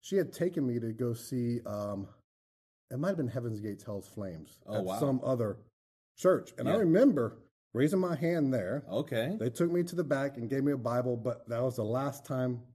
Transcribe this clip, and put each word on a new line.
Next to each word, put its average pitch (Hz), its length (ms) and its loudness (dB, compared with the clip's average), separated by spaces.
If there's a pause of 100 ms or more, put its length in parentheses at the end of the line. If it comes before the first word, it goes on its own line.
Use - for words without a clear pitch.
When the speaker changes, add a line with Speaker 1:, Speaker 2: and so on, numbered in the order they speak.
Speaker 1:
She - 160 0
had 185 160 0
taken 170 340 0
me 120 120 0
to 113 120 -4
go 117 220 -2
see, 120 520 -2
um, 104 440 -6 (840)
it 123 80 -6
might 175 100 0
have 196 80 -2
been 135 120 -2
Heaven's 117 320 -4
Gates, 104 240 -6
Hell's 101 220 -8
Flames 90 600 -10
Speaker 2:
Oh, 104 120 -6
Speaker 1:
at 95 40 -2
Speaker 2:
wow. 95 160 -2
Speaker 1:
some 135 240 2
other 120 340 0 (600)
church. - 400 2
And 127 100 -2
I 151 60 4
Speaker 2:
Yeah. 214 60 4
Speaker 1:
remember 175 580 6 (360)
raising 151 260 4
my 180 160 0
hand 151 380 2
there. 117 360 -2
Speaker 2:
Okay. 143 500 -2
Speaker 1:
They 113 100 0
took 170 220 0
me 175 120 2
to 175 120 -6
the 175 80 0
back 139 340 0
and 117 120 -4
gave 135 160 0
me 143 80 4
a 135 40 0
Bible, 120 380 0
but 117 320 -6
that 117 160 -2
was 127 140 -2
the 107 80 0
last 131 400 -2
time 127 360 -2 (140)